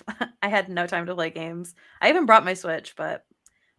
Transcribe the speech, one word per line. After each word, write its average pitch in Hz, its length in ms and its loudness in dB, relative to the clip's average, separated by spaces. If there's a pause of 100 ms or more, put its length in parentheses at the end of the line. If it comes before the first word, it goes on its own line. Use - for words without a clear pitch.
(180)
<laughs> - 240 -8
I 202 80 -2
had 196 200 0
no 175 180 -2
time 170 200 -4
to 180 80 -6
play 165 140 -2
games. 165 460 -12 (260)
I 220 80 6
even 330 160 2
brought 220 200 8
my 185 80 -2
Switch, 170 420 -8
but 156 300 -8 (540)